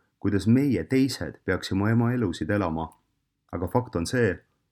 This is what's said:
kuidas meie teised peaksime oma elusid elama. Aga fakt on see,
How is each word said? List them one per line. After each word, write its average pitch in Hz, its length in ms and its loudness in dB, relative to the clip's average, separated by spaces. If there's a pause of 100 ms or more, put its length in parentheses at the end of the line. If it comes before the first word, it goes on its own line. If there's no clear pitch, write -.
(200)
kuidas 101 280 0
meie 120 360 4
teised 131 640 0
peaksime 98 480 0
oma 117 200 4
elusid 104 360 -2
elama. 82 380 -2 (640)
Aga 87 160 -6
fakt 120 280 -2
on 85 120 -2
see, 120 240 0 (400)